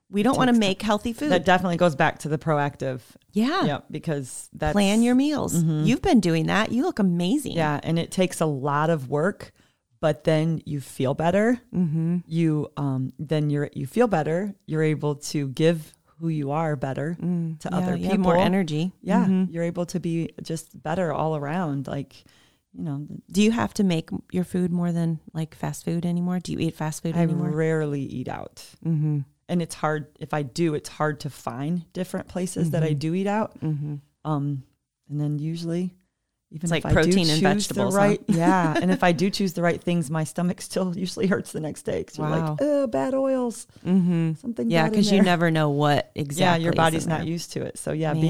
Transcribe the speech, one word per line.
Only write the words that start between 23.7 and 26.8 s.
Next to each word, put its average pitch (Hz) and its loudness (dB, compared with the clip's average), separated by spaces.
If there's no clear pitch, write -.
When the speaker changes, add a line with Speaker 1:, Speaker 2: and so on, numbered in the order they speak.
Speaker 1:
to 214 2
make 170 0
your 180 0
food 180 -2
more 175 0
than, 165 -2
like, 160 -8
fast - -8
food 170 -2
anymore? 175 -2
Do 165 -8
you - -4
eat 160 -2
fast 156 -6